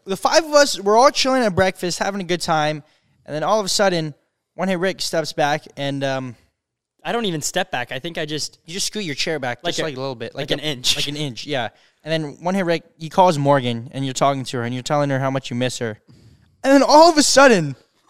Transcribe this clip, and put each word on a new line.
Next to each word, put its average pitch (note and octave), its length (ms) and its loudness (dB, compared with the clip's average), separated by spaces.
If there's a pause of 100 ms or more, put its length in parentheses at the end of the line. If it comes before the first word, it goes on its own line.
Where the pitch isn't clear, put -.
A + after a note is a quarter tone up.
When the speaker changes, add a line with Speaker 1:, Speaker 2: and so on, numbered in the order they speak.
Speaker 1:
The F#3+ 120 -6
five D4+ 280 2
of D4+ 80 -10
us, C#4+ 280 4
we're G3+ 180 4
all C#4 120 6
chilling C4 340 0
at G3 100 0
breakfast, F#3 460 -2
having G3 200 -4
a F3+ 40 -6
good E3+ 180 -4
time. D3+ 400 -2 (420)
And C#3+ 100 -12
then D#3 100 -4
all G#3 160 2
of G3+ 40 -4
a F#3 60 -8
sudden, E3+ 440 0 (400)
One F3+ 140 -4
Hit F#3 120 -2
Rick F3+ 200 -2
steps D#3+ 320 -4
back D3+ 320 -2 (120)
and, C#3 260 -6
um, C3 340 -6 (680)
Speaker 2:
I E3 80 -6
don't A#3 120 -4
even E3 160 -4
step - 300 -4
back. B2 220 -6
I C3 60 -8
think E3+ 200 -10
I D#3+ 80 -6
just D3+ 400 -8
Speaker 1:
You E3 80 -14
just - 140 -4
scoot G#3 160 -8
your D3 100 -6
chair D#3+ 240 -4
back B2+ 240 -6
Speaker 2:
Like F3 80 -4
Speaker 1:
just, E3+ 100 -4
Speaker 2:
a, D#3 40 -2
Speaker 1:
like, D3 120 -8
a B2+ 40 -10
little C3+ 160 -8
bit. - 180 -12
Speaker 2:
like C#3+ 160 -8
Speaker 1:
Like D3 80 -2
Speaker 2:
an - 20 -10
Speaker 1:
a, D3+ 80 -6
Speaker 2:
inch. B2+ 280 -2
Speaker 1:
like - 100 -4
an D3 100 -8
inch, C#3 300 -8
yeah. B2+ 220 -4 (360)
And D#3 80 -4
then D#3 300 -6
One F#3 120 -2
Hit F#3+ 120 -2
Rick, E3 160 0 (160)
he D#3+ 100 -10
calls F3+ 300 4
Morgan, B2 540 0
and C3+ 120 -6
you're C3 80 -4
talking C#3 320 0
to - 140 -8
her, A#2 60 -2
and A#2+ 100 -4
you're B2+ 80 -8
telling D3 280 -2
her C3 100 -2
how C3+ 100 -2
much C3+ 200 -6
you A#2+ 60 -6
miss B2 220 -4
her. A2 200 -6 (680)
And C4+ 100 4
then C#4 80 8
all D4+ 260 8
of D#4+ 80 4
a D4 60 4
sudden, G3+ 540 6 (320)